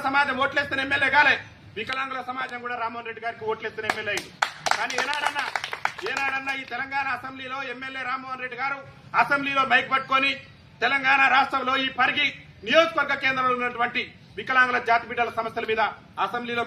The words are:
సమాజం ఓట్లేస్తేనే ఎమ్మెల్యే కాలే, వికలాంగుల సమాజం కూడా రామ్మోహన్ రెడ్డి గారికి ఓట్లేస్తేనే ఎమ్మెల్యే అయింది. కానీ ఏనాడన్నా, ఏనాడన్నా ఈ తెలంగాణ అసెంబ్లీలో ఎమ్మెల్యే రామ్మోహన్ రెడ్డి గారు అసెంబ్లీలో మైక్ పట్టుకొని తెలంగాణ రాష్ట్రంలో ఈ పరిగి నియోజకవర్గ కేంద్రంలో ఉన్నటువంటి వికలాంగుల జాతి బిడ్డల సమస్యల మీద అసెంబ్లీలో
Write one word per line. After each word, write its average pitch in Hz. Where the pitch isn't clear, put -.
సమాజం 269
ఓట్లేస్తేనే 277
ఎమ్మెల్యే 277
కాలే, 285
వికలాంగుల 262
సమాజం 254
కూడా 240
రామ్మోహన్ 233
రెడ్డి 220
గారికి 226
ఓట్లేస్తేనే 220
ఎమ్మెల్యే 214
అయింది. -
కానీ 240
ఏనాడన్నా, 285
ఏనాడన్నా 269
ఈ -
తెలంగాణ 269
అసెంబ్లీలో 262
ఎమ్మెల్యే 262
రామ్మోహన్ 262
రెడ్డి 247
గారు 277
అసెంబ్లీలో 277
మైక్ 254
పట్టుకొని 262
తెలంగాణ 269
రాష్ట్రంలో 262
ఈ 262
పరిగి 277
నియోజకవర్గ 294
కేంద్రంలో 262
ఉన్నటువంటి 240
వికలాంగుల 247
జాతి 233
బిడ్డల 233
సమస్యల 226
మీద 220
అసెంబ్లీలో 240